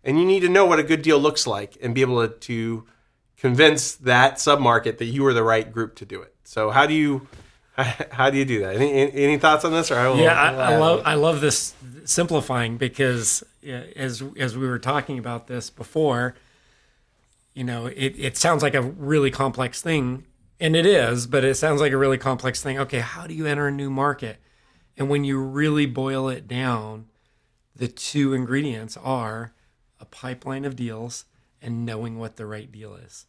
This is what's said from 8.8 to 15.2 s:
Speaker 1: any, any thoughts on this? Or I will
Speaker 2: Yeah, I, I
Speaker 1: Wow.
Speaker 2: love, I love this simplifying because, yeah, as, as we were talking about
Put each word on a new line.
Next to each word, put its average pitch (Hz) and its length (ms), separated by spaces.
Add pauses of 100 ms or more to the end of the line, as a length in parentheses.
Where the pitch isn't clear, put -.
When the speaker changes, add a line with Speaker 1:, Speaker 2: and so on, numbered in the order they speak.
Speaker 1:
any, 135 200
any 143 260
thoughts 156 260
on 165 80
this? 160 180
Or 131 60
I 123 120
will 131 100
Speaker 2:
Yeah, 165 220
I, 151 140
I 131 180
Speaker 1:
Wow. 156 80
Speaker 2:
love, 165 240
I 156 100
love 151 260
this - 340 (300)
simplifying 131 720
because, 123 640 (200)
yeah, 123 200 (140)
as, 127 260 (160)
as 123 180
we 131 120
were 123 100
talking 131 400
about 117 300